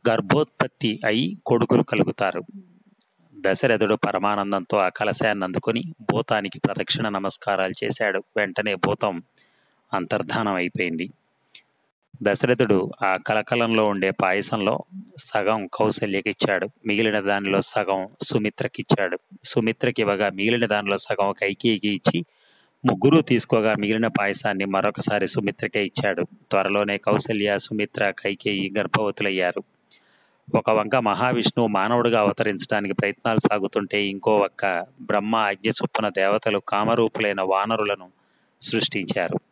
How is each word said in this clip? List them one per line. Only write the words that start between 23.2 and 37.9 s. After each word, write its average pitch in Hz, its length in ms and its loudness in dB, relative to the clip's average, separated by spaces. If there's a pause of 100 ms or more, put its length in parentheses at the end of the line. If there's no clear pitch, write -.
తీసుకోగా 110 540 2
మిగిలిన 110 320 0
పాయసాన్ని 101 580 -2
మరొకసారి 95 640 0
సుమిత్రకే 104 580 -2
ఇచ్చాడు. 90 360 -2
త్వరలోనే 101 760 -2
కౌసల్య, 104 600 0
సుమిత్ర, 104 520 -2
కైకేయి 98 680 -4
గర్భవతులయ్యారు. 95 840 -2 (920)
ఒక 113 160 0
వంక 107 260 2
మహావిష్ణువు 117 720 2
మానవుడిగా 113 520 2
అవతరించడానికి 101 760 0
ప్రయత్నాలు 107 440 -2
సాగుతుంటే 101 680 0
ఇంకో 98 300 0
వంక 95 500 0 (160)
బ్రహ్మ 104 340 0
ఆజ్ఞ 104 320 0
చొప్పున 107 400 -2
దేవతలు 101 500 0
కామరూపులైన 107 840 0
వానరులను 98 680 -2 (500)